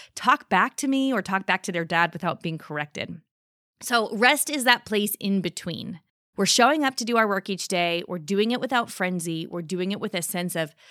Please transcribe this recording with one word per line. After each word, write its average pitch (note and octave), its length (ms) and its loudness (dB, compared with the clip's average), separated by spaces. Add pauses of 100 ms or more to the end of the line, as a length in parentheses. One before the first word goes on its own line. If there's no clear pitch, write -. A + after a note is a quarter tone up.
(160)
talk C4+ 320 2
back G3+ 300 2
to C#4+ 100 -4
me C4+ 240 2
or G#3+ 100 0
talk F#3+ 240 -2
back F#3 180 0
to F#3 100 -4
their E3+ 120 -2
dad E3+ 280 2
without E3+ 280 -4
being D#3+ 160 -4
corrected. D3+ 600 -8 (600)
So A#3 340 0
rest C4 340 4
is C#4+ 140 -2
that A#3+ 220 4
place G#3 340 0
in G3 220 0
between. - 580 -8 (380)
We're G3 80 2
showing C#4+ 380 4
up C4 120 0
to A#3+ 100 -6
do A#3 100 0
our A3 120 4
work G3 220 -2
each F#3 200 -4
day. F3 380 0
We're F3+ 120 -6
doing G3+ 320 0
it B3 80 -2
without B3 320 -2
frenzy. E3+ 560 -2
We're F3 140 -8
doing F#3 320 -4
it G#3 80 -6
with G#3+ 120 -4
a F3 80 -4
sense F3+ 340 -4
of, D#3+ 200 -4 (160)